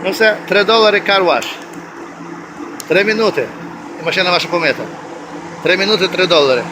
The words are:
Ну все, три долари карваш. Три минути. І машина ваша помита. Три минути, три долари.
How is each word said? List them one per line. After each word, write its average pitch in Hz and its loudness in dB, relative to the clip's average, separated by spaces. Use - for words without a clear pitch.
Ну - 0
все, 220 2
три 196 4
долари 214 4
карваш. 180 2
Три 185 4
минути. 214 0
І 160 -4
машина 180 0
ваша 170 0
помита. 156 0
Три 175 4
минути, 196 2
три 180 2
долари. 143 4